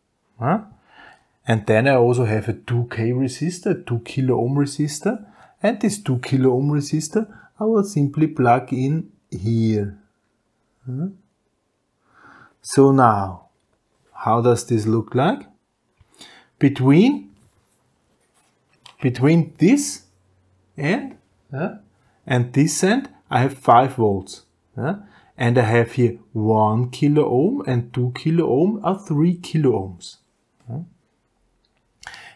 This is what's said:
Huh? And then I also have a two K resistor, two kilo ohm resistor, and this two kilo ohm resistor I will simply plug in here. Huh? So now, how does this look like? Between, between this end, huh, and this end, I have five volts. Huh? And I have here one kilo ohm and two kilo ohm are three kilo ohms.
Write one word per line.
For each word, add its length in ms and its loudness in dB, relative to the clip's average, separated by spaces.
Huh? 260 -2
And 180 0
then 220 4
I 60 4
also 320 4
have 200 -2
a 60 -4
two 380 -4
K 220 -2
resistor, 720 -4
two 140 -4
kilo 380 -2
ohm 180 -2
resistor, 680 -4
and 180 0
this 160 -2
two 220 -2
kilo 340 2
ohm 160 0
resistor 580 -2
I 60 -4
will 200 2
simply 420 0
plug 440 0
in 420 -4
here. 680 -2
Huh? 220 -8
So 320 2
now, 540 0
how 300 -2
does 240 0
this 180 -2
look 300 -2
like? 260 0
Between, 720 4
between 560 2
this 460 2
end, 400 -4
huh, 260 -8
and 260 -2
this 320 2
end, 240 0
I 100 0
have 160 -2
five 380 4
volts. 480 -2
Huh? 200 -4
And 220 0
I 60 4
have 300 2
here 260 0
one 560 2
kilo 340 2
ohm 420 0
and 260 -2
two 220 -2
kilo 320 0
ohm 380 0
are 140 -2
three 360 0
kilo 380 0
ohms. 460 -8